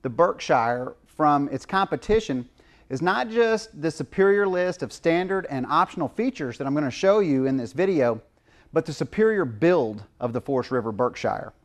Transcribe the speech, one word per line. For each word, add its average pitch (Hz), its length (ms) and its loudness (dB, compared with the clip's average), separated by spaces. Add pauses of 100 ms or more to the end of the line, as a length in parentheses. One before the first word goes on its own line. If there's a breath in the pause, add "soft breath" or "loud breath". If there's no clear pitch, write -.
the 135 80 -4
Berkshire 127 840 0 (100)
from 147 420 0
its 131 160 -6
competition 190 800 -2 (440 soft breath)
is 131 100 -4
not 220 300 0
just 220 500 0
the 160 100 0
superior 196 560 2
list 180 360 -2
of 120 100 -8
standard 180 560 0
and 131 160 -4
optional 160 440 0
features 190 500 -4
that 139 80 -6
I'm 139 80 -2
gonna 147 160 -2
show 196 300 2
you 135 260 2
in 135 100 0
this 117 160 -6
video, 131 480 0 (540 soft breath)
but 160 100 2
the 151 80 -8
superior 202 540 0
build 117 560 2 (180)
of 117 140 -4
the 123 80 -2
Forest 131 280 -2
River 113 220 -2
Berkshire. 107 640 -2 (100)